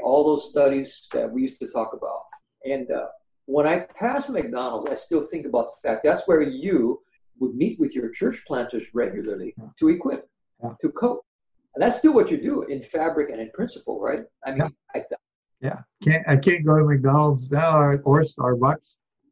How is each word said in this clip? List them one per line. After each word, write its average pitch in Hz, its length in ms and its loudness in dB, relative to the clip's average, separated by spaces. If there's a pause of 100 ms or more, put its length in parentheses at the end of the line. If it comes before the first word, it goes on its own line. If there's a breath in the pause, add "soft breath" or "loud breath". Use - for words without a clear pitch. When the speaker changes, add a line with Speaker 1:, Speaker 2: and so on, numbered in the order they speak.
Speaker 1:
all 143 220 4
those 151 240 0
studies 139 640 0
that 117 180 -2
we 127 120 -2
used - 180 -6
to 120 80 -12
talk 113 240 -4
about. - 300 -8 (420)
And, 131 260 -4
uh, 135 160 -4 (380)
when 147 200 2
I 170 140 2 (180)
pass 269 300 -4
McDonald's, 123 600 -6
I - 60 -4
still 156 280 -2
think 156 220 -10
about 120 220 -2 (140)
the - 60 -6
fact 113 160 -2
that's - 240 2
where 165 140 6
you 135 600 0 (380)
would 120 160 -2
meet 165 240 -2
with 143 160 0
your 117 140 -4
church - 360 -4
planters 123 380 -6 (100)
regularly 107 640 -4
Speaker 2:
Yeah. 113 120 -16 (100)
Speaker 1:
to 156 100 6
equip, - 380 -2 (340)
Speaker 2:
Yeah. 117 200 -10
Speaker 1:
to 156 100 0
coach. - 300 -2 (540)
And 139 80 -2
that's 233 160 2
still 311 140 6
what 240 180 6
you 160 100 0
do 277 220 -4
in 139 200 -6
fabric 160 460 -2
and 113 100 -10
in 113 140 -10
principle, - 480 -8
right? - 240 -4 (200)
I - 60 -8
mean, 135 100 -6
Speaker 2:
Yeah. 156 80 -6 (260)
Speaker 1:
I - 40 -6
th- - 120 -12 (500)
Speaker 2:
Yeah. 131 200 -8 (220)
Can't, 156 240 2
I 143 100 4
can't 170 280 2
go 156 120 6
to 156 60 6
McDonald's 139 680 2
now 156 280 4
or, 143 240 4
or 139 180 6
Starbucks, 131 760 0 (340)